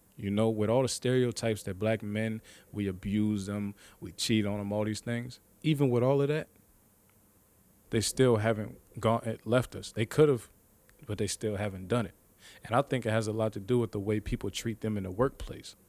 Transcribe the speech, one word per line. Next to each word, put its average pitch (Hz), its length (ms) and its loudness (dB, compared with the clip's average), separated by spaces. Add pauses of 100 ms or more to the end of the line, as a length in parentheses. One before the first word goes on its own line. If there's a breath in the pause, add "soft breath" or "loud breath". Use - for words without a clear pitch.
(180)
You 101 140 -2
know, 110 180 4
with 107 200 0
all 123 120 4
the 127 60 2
stereotypes 120 760 0
that 95 140 -8
black 107 240 0
men, 110 400 -4 (300 loud breath)
we 104 160 -4
abuse 101 600 0
them, 101 280 -6 (240 loud breath)
we 87 140 -14
cheat 110 320 2
on 101 140 -4
them, 101 120 -6
all 107 140 0
these 107 160 -6
things. 120 400 -8 (200)
Even 143 280 4
with 120 140 4
all 139 180 4
of 139 80 0
that, 156 180 -4 (1400)
they 113 100 2
still 120 380 4
haven't 107 400 -2 (200)
gone, 113 280 2
eh, 110 180 -4
left 117 320 2
us. 101 160 -10
They 113 140 -2
could've, 147 440 4 (560)
but 104 120 -4
they 104 100 -2
still 104 300 -4
haven't 95 320 -6
done 117 160 2
it. - 80 -12 (500 loud breath)
And 113 120 -2
I 139 60 4
think 131 240 -2
it 113 40 0
has 110 180 2
a 107 60 -2
lot 110 200 0
to 104 60 -6
do 120 200 2
with 113 120 0
the 104 80 -4
way 107 220 0
people - 280 -4
treat 113 300 -6
them 110 160 -2
in 98 80 -2
the 95 80 -6
workplace. - 640 -2 (140)